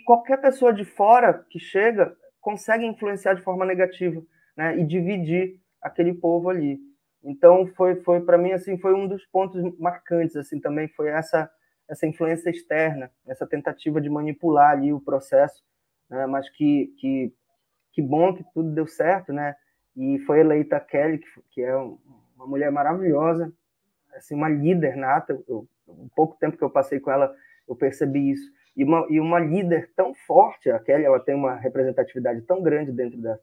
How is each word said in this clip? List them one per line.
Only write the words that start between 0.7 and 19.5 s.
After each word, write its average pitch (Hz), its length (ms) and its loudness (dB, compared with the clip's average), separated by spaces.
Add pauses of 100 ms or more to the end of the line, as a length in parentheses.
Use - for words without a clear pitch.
de 208 100 -4
fora 214 680 4
que 170 100 -14
chega 196 560 0 (260)
consegue 220 440 -4
influenciar 202 480 -4
de 180 80 -4
forma 185 240 -4
negativa, 185 560 -2 (340)
né, 160 220 -4
e 165 80 0
dividir 180 720 -4 (220)
aquele 175 320 -2
povo 175 360 -2
ali. 147 300 -4 (440)
Então, 170 520 6
foi, 185 220 2
foi, 175 240 0
pra 175 160 4
mim, 175 140 2
assim, 185 260 -4
foi 190 160 2
um 196 140 0
dos 190 180 -8
pontos 190 360 -2 (160)
marcantes, 170 580 -2
assim, 147 240 -8
também 151 280 -4
foi 151 220 -6
essa, 156 420 -2 (360)
essa 156 200 -6
influência 165 420 -4
externa, 156 600 -4 (160)
essa 131 180 -10
tentativa 151 540 -6
de 147 100 -4
manipular 147 600 2
ali 143 220 0
o 139 80 -4
processo, 139 600 0 (480)
né, 131 160 -6
mas 135 240 -6
que, 143 480 0
que, 135 360 -4 (580)
que - 100 -4
bom 156 320 2
que 180 100 -14 (100)
tudo 165 180 -4
deu 156 160 -4
certo, 165 460 -2
né, 143 220 -6 (400)